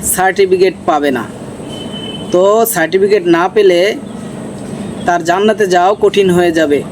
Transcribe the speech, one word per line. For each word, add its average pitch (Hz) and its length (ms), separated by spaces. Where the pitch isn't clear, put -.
সার্টিফিকেট 185 600
পাবে 143 280
না। 113 60
তো 175 120
সার্টিফিকেট 190 500
না 170 80
পেলে 190 240
তার 175 260
জান্নাতে 208 440
যাওয়া 180 200
কঠিন 196 240
হয়ে 175 220
যাবে। 143 200